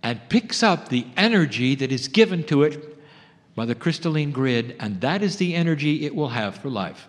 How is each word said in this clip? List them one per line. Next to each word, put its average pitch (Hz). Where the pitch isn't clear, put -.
and 117
picks -
up 202
the 123
energy 151
that 135
is 127
given 185
to 143
it -
by 113
the 117
crystalline 156
grid, 127
and 104
that 180
is 190
the 175
energy 151
it 147
will 151
have 110
for 143
life. 98